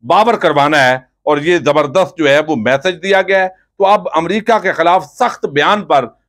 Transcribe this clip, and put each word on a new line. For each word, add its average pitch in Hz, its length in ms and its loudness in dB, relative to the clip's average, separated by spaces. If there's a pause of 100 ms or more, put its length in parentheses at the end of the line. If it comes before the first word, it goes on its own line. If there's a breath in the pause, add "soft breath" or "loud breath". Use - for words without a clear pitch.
बावर 208 300 2
करवाना 151 420 0
है। 131 380 0 (120)
और 147 160 0
ये 175 160 0
जबरदस्त 147 600 0
जो 151 80 0
है 143 140 2
वो 156 140 -4
मैसेज 139 400 -2
दिया 190 260 0
गया 190 220 0
है। 185 40 -2
तो - 360 -8
अब 196 320 2
अमेरिका 202 440 0
के 180 140 -4
खिलाफ 170 300 2
सख्त - 420 -6
बयान 165 360 0
पर 143 360 -2 (120)